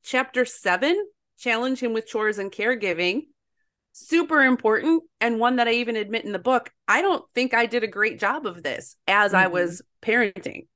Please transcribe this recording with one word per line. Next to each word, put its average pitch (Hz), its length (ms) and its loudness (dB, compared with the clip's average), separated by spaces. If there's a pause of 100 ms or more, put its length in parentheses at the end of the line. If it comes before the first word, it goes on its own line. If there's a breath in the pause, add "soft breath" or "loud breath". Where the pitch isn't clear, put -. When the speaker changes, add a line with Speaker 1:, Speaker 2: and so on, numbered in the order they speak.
Speaker 1:
Chapter 254 440 -2
seven, 285 640 0 (280)
challenge 247 440 -2
him 240 120 -2
with 220 140 -4
chores 214 320 -2
and 196 120 -8
caregiving. 202 760 -2 (680)
Super 320 460 0
important, 262 600 2 (180)
and 226 180 0
one 240 180 2
that 240 120 2
I 226 40 2
even 233 240 -2
admit 214 280 -4
in 208 80 -6
the 190 60 -4
book, 247 320 0 (180)
I 240 140 4
don't 370 200 0 (120)
think 247 180 0
I 233 140 2
did 233 180 -2
a 220 40 -6
great 202 300 -2
job 247 280 -2
of 175 160 -8
this - 340 -8 (100)
as 202 280 4
I 190 100 6
Speaker 2:
Mm-hmm. 185 80 0
Speaker 1:
was 175 300 -2 (180)
parenting. 214 760 -2